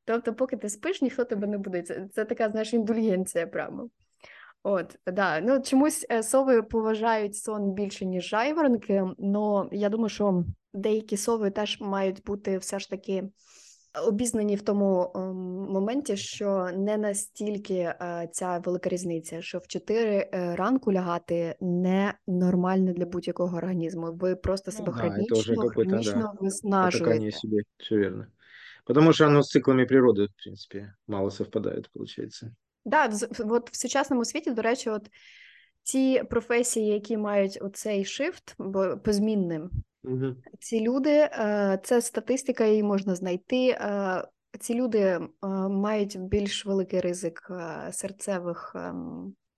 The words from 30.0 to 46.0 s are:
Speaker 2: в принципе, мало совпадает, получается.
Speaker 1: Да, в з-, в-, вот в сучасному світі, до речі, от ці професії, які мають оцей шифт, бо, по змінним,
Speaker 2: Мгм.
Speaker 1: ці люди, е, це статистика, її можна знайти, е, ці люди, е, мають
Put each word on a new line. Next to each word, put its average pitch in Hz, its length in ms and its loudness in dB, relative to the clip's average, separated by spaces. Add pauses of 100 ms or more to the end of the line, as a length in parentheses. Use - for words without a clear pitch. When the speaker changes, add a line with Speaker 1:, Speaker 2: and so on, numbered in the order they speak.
Speaker 2:
в - 180 -8
принципе, 101 480 -14 (140)
мало 101 240 -2
совпадает, 104 640 -4
получается. 113 560 -12 (380)
Speaker 1:
Да, 285 180 4
в 220 60 -2
з-, 208 140 -4
в-, 220 200 -6
вот 233 240 0
в - 60 -14
сучасному 262 480 0
світі, 294 260 -4
до 226 120 -2
речі, 240 280 0
от 214 200 -6 (720)
ці 262 480 2
професії, 233 560 0
які 208 300 0
мають 202 440 0
оцей 196 440 -4
шифт, - 540 -6
бо, 190 380 0
по 214 160 0
змінним, 190 580 0 (320)
Speaker 2:
Мгм. 127 340 -2 (240)
Speaker 1:
ці 226 200 -2
люди, 262 300 2
е, 208 760 4
це 240 180 2
статистика, 247 640 -2
її 214 180 6
можна 196 320 2
знайти, 185 540 0
е, 202 560 0 (360)
ці 240 140 -4
люди, 233 260 2
е, 185 200 4 (480)
мають 202 520 0